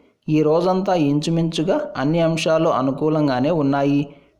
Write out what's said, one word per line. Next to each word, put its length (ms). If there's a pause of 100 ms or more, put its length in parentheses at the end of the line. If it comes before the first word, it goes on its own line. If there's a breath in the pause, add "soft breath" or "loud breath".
(280 loud breath)
ఈ 140
రోజంతా 520
ఇంచుమించుగా 880 (160)
అన్ని 240
అంశాలు 480
అనుకూలంగానే 840
ఉన్నాయి. 640 (260 loud breath)